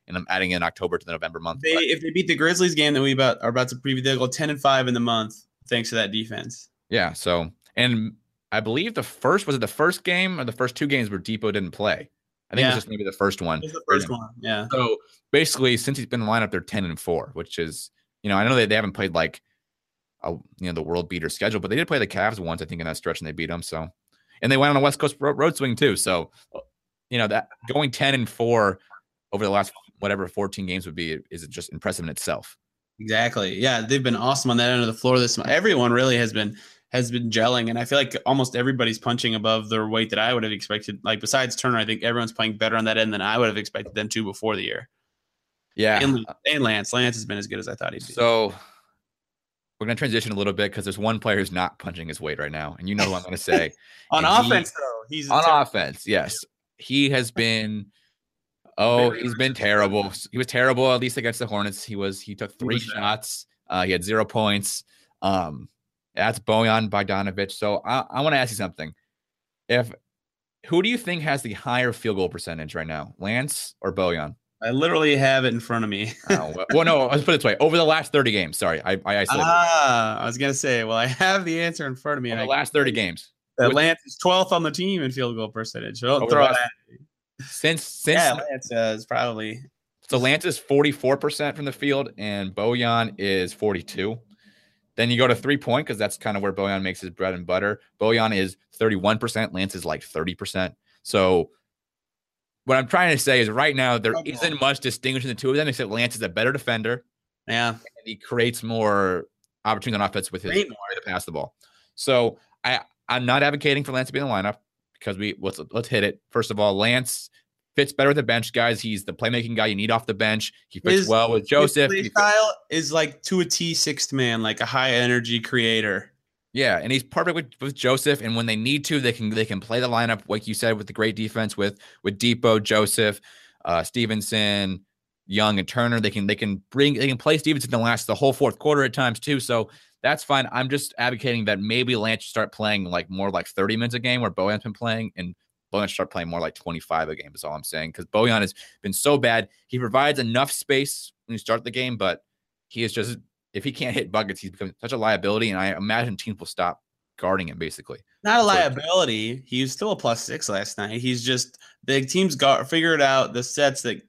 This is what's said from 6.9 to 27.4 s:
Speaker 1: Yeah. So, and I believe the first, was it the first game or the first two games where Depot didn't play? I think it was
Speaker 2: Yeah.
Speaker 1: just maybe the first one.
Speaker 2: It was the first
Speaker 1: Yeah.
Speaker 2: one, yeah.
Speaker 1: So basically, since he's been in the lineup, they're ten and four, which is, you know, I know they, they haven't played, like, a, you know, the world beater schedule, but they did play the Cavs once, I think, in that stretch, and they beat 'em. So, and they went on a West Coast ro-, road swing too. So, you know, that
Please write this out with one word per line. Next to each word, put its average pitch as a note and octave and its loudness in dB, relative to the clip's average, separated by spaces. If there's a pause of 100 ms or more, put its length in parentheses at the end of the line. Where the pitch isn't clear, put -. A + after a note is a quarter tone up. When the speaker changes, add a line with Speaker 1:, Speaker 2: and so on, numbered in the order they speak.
Speaker 1:
Yeah. F2+ 0
So, E2+ 0 (260)
and A#2 0 (400)
I G#2+ 0
believe D3 -4
the C3 -4
first, F3 0
was C#3+ 0
it A#2+ -4
the A2 0
first - 0
game F3+ 0
or C3 -4
the A#2 -4
first A#2+ -4
two D3+ -2
games C3 0
where G2+ -4
Depot G#2+ -2
didn't F#2+ -2
play? G2+ -2 (400)
I - -10
think C3 4
it C3 4
was B2+ 4
Speaker 2:
Yeah. - 2
Speaker 1:
just A2 -4
maybe G#2 -8
the F#2+ -4
first G2 0
one. D#2+ 0
Speaker 2:
It - -10
was - -12
the - -12
first - 2
Speaker 1:
Yeah. A#2+ -4
Speaker 2:
one, A2+ -12 (120)
yeah. A2 -4
Speaker 1:
So A#2+ 0 (320)
basically, C3 4
since C#3 -4
he's B2+ -8
been A#2+ -4
in A2 -2
the G#2+ 2
lineup, A2 2
they're F#2 -2
ten G2 -4
and D#2+ -6
four, E2 -4
which E2 -10
is, E2 -8 (320)
you G#2 -4
know, G2 2
I G#2 4
know C3 2
they, A#2 4
they G#2 2
haven't G#2+ 0
played, F#2+ -4
like, E2 0 (840)
a, E2+ -6
you - -12
know, F2 -4
the E2 -4
world E2+ -2
beater E2 -4
schedule, G#3 0
but F#2+ -4
they A2+ 0
did E3 0
play D3+ 0
the G#2 2
Cavs G2+ -2
once, E2 -6
I D#2 -6
think, E2+ -10
in E2 -8
that D#2+ -4
stretch, - -4
and E2 -10
they D2+ -8
beat D#2+ -6
'em. E2+ -6
So, D#2+ -8 (540)
and C3+ 2
they C3+ 6
went C#3+ 4
on C#3+ 4
a C3+ 4
West C#3 2
Coast D3 -2
ro-, C#3 0
road D#3 0
swing C3 -2
too. A#2+ 4
So, F2 0 (800)
you B2 -2
know, A2+ 2
that G#2+ 0 (200)